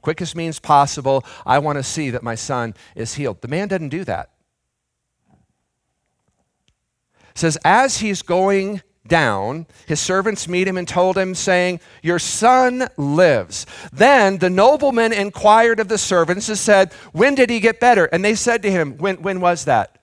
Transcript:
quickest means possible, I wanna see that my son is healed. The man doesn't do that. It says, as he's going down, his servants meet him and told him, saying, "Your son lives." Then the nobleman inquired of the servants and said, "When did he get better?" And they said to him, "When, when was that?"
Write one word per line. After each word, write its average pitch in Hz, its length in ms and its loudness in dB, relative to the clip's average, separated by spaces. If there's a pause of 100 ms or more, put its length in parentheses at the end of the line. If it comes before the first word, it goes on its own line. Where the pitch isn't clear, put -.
quickest 160 340 -8
means 165 240 -8
possible, 139 640 0 (220)
I 135 140 2
wanna 147 240 -2
see 147 260 -6
that 120 140 -6
my 117 120 -6
son 117 400 -6 (220)
is 113 180 -10
healed. 127 280 -8
The 123 60 -14
man 185 200 -6
doesn't 160 220 -6
do 170 140 -10
that. 85 260 -8 (3000)
It - 80 -18
says, 160 240 0
as 226 360 4
he's 202 240 -6
going 196 580 -2 (260)
down, 135 600 -2 (200)
his 151 140 -4
servants 190 480 -4
meet 180 180 -2
him 185 120 -4
and 175 100 -8
told 185 300 0
him, 185 160 -4
saying, 180 440 0 (240)
"Your 170 160 0
son 254 760 2
lives." 143 680 0 (260)
Then 202 460 4
the 180 100 0
nobleman 233 640 2
inquired 214 680 2
of 214 100 -4
the 220 100 -4
servants 180 500 0
and 214 80 -4
said, 196 340 4 (220)
"When 254 220 2
did 254 160 2
he 233 100 -2
get 226 180 0
better?" 233 280 4
And 180 180 -2
they 220 100 2
said 233 280 -2
to 196 80 0
him, 156 260 -2
"When, 185 240 -4
when 185 200 -4
was 175 260 0
that?" 120 360 0